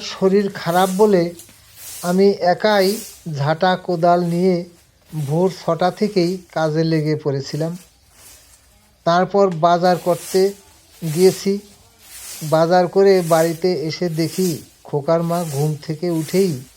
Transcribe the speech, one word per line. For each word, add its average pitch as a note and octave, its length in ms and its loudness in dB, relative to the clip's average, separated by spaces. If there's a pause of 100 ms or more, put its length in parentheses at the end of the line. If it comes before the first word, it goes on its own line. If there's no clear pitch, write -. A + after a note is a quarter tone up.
শরীর G3 520 0
খারাপ F#3 440 0
বলে F#3 380 2 (680)
আমি F#3 280 4
একাই G3 680 0 (380)
ঝাঁটা D#3+ 420 0
কোদাল F3 480 2
নিয়ে F3 400 0 (640)
ভোর E3+ 260 0 (120)
ছটা F3 260 0
থেকেই F#3 480 -2 (140)
কাজে D#3+ 320 0
লেগে D#3 320 0
পড়েছিলাম। D3+ 640 -6 (1300)
তারপর F#3 460 2
বাজার F3 480 2
করতে F#3+ 540 0 (640)
গিয়েছি। F#3 440 2 (840)
বাজার E3 460 2
করে G3 340 4
বাড়িতে E3 500 0
এসে D#3 360 -4
দেখি D#3+ 540 -2 (220)
খোকার D#3+ 380 0
মা E3+ 220 -2
ঘুম D3+ 300 -2
থেকে D#3+ 360 -6
উঠেই E3 500 0 (160)